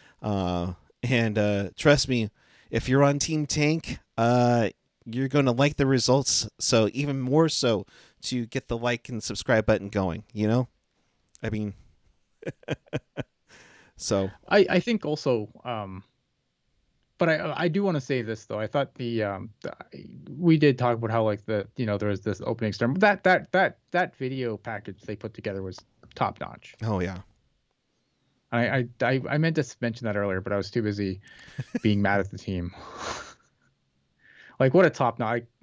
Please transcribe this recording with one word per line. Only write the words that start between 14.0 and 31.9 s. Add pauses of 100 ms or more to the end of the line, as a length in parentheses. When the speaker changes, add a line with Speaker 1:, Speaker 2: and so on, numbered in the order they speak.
Speaker 2:
I,
I
think
also, (160)
um, (1120)
but
I,
I
do
wanna
say
this
though.
I
thought
the,
um, (120)
the, (560)
we
did
talk
about
how,
like,
the,
you
know,
there
was
this
opening
storm.
That,
that,
that, (120)
that
video
package
they
put
together
was (360)
top
notch.
Speaker 1:
Oh
yeah. (1300)
Speaker 2:
I,
I, (140)
I,
I
meant
to
s-,
mention
that
earlier,
but
I
was
too
busy (300)
Speaker 1:
<laughs>
Speaker 2:
being